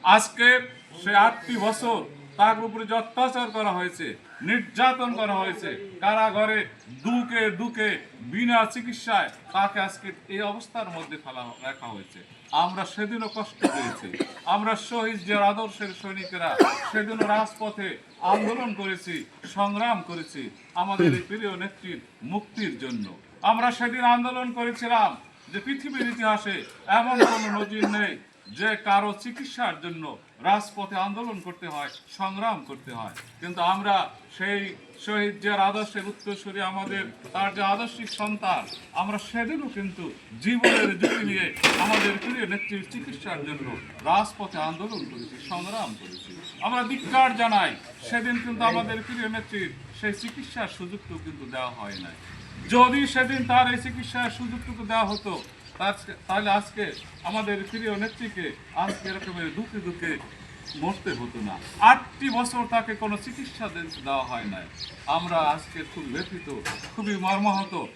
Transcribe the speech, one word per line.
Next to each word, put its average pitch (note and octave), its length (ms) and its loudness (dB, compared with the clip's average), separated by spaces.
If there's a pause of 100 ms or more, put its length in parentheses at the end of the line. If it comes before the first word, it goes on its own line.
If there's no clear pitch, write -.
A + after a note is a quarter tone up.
আজকে A#3 720 6 (280)
সে G3+ 120 2
আটটি A#3 420 6
বছর G#3+ 460 2 (340)
তার A3 260 6
উপরে A3 220 -6
যে G#3+ 80 -2
অত্যাচার A#3+ 580 0
করা G#3 200 0
হয়েছে, F3 460 -4 (240)
নির্যাতন A#3+ 720 2
করা G#3+ 200 0
হয়েছে, E3+ 680 -4
কারাগারে G#3+ 680 4 (200)
দুকে G#3+ 640 0
দুকে G#3 560 -2 (140)
বিনা A3 440 4
চিকিৎসায় A3+ 640 0 (240)
তাকে G3+ 260 2
আজকে G3 320 -4 (160)
এই G3+ 140 -4
অবস্থার G#3+ 480 -6
মধ্যে D#3 280 -10
ফেলা, C3 280 -12 (180)
রাখা C3 220 -8
হয়েছে। G2+ 340 -12 (320)
আমরা F3+ 340 2
সেদিনও G#3+ 500 -4
কষ্ট - 260 -8
পেয়েছি, - 600 -2 (220)
আমরা G#3 300 2
শহীদ A3+ 400 -4
জিয়ার G3+ 280 2
আদর্শের G3+ 580 0
সৈনিকেরা F3+ 560 -4 (340)
সেদিনও G#3+ 360 0
রাজপথে G#3 680 0 (240)
আন্দোলন G#3+ 520 2
করেছি, F3+ 520 -6 (280)
সংগ্রাম G3+ 480 2
করেছি D#3 480 -10 (260)
আমাদের F3+ 380 4
এই A#2+ 80 0
প্রিয় G3+ 360 -4
নেত্রীর F3+ 440 -10 (220)
মুক্তির F3 560 -6
জন্য। A2 380 -6 (240)
আমরা A3+ 300 4
সেদিন A#3+ 320 -2
আন্দোলন B3 480 4
করেছিলাম A#3 680 2 (360)
যে G3+ 60 -4
পৃথিবীর C4+ 500 -4
ইতিহাসে G#3+ 540 0 (240)
এমন A#3 380 8
কোনো G#3+ 340 2
নজির G#3 300 0
নেই G#3 280 0 (340)
যে G#3 240 0
কারো G3+ 440 4
চিকিৎসার A#3+ 640 -4
জন্য D#3+ 360 -8 (260)
রাজপথে G3+ 520 2
আন্দোলন G3+ 440 -2
করতে F3 280 -10
হয়, D3 220 -6 (280)
সংগ্রাম F#3+ 480 -2
করতে C3+ 260 -12
হয়। A2+ 220 -8 (260)
কিন্তু F3 220 -4
আমরা F#3+ 480 2 (280)
সেই G3 380 -2 (300)
শহীদ G#3 340 0
জিয়ার G3+ 200 2
আদর্শের G3+ 480 2
উত্তরসূরি, G3+ 540 -8
আমাদের F#3+ 420 -4 (300)
তার G3 200 2
যে G3+ 100 0
আদর্শিক G#3+ 460 0
সন্তান, G3+ 580 -2 (260)
আমরা G3+ 240 0
সেদিনও A#3+ 520 -2
কিন্তু F#3 420 -6 (300)
জীবনের G#3+ 580 4
ঝুঁকি - 260 2
নিয়ে F#3 300 0 (240)
আমাদের G#3 420 4
প্রিয় A#3+ 260 -4
নেত্রীর G3+ 440 -4
চিকিৎসার D3 540 -8
জন্য C#3+ 320 -8 (280)
রাজপথে F#3+ 520 2
আন্দোলন E3 480 -4
করেছি, A#2+ 440 -12
সংগ্রাম F#3+ 500 -6
করেছি। F3+ 420 -14 (200)
আমরা B3 220 0
ধিক্কার B3+ 520 4
জানাই, G#3+ 400 4 (340)
সেদিন A#3+ 300 0
কিন্তু A#3 240 -4
আমাদের A3+ 380 2
প্রিয় A#3 280 -6
নেত্রীর G#3 440 -6 (280)
সেই G#3 120 0
চিকিৎসার A#3 540 -6
সুযোগটুকু F3+ 560 -10
কিন্তু D3 220 -12
দেওয়া B2+ 240 -4
হয় G#2 300 -10
নাই। F2 140 -12 (560)
যদি B3+ 380 8
সেদিন B3+ 400 2
তার B3 260 6
এই A3+ 40 0
চিকিৎসার B3 520 -4
সুযোগটুকু A#3 560 -8
দেওয়া A3 200 2
হতো, G3 380 -4 (340)
তার, G3 160 0 (340)
তাহলে G3+ 220 2
আজকে G3+ 420 2 (320)
আমাদের G3+ 460 -2
প্রিয় A3 260 -2
নেত্রীকে G3+ 600 -6 (200)
আজকে F#3+ 340 -2
এরকমের F3 460 -6
দুঃখে G#3+ 240 -6
দুঃখে E3+ 380 -4 (580)
মরতে F3+ 360 -4
হতো A#2+ 340 -6
না। F#2 140 -6 (200)
আটটি B3+ 500 6
বছর A#3+ 400 0
তাকে A3+ 260 0
কোনো G#3 220 -2
চিকিৎসা B3 500 -10
দে-, E3 360 -10
দেওয়া C#3 200 0
হয় A#2+ 200 -6
নাই। F#2+ 240 -8 (400)
আমরা E3+ 300 2
আজকে D#3 460 0 (120)
খুব D#3+ 80 -8
ব্যথিত, C#3+ 560 -8 (360)
খুবই G#3 220 -2
মর্মাহত। F#3+ 680 2 (100)